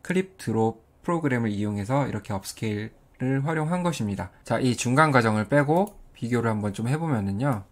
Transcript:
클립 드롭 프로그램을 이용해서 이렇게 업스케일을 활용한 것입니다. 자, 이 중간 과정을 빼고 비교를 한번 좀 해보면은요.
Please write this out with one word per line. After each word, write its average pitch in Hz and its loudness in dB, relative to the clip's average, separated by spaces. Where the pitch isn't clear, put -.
클립 185 -2
드롭 113 0
프로그램을 135 0
이용해서 104 -2
이렇게 107 -6
업스케일을 113 -4
활용한 160 -2
것입니다. 101 -2
자, 117 0
이 127 2
중간 139 4
과정을 110 4
빼고 147 2
비교를 117 -2
한번 104 -2
좀 117 -4
해보면은요. 123 0